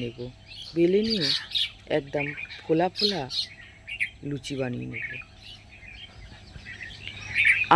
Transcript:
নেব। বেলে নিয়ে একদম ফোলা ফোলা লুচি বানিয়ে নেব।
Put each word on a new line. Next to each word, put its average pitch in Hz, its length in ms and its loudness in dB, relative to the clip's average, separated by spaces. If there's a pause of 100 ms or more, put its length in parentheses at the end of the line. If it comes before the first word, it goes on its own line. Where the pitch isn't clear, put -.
নেব। 120 160 -6 (580)
বেলে 180 320 6
নিয়ে 185 200 2 (680)
একদম 143 280 -2 (360)
ফোলা 165 340 4
ফোলা 202 260 2 (1080)
লুচি 143 320 -4
বানিয়ে 123 320 -2
নেব। 113 160 -6 (2750)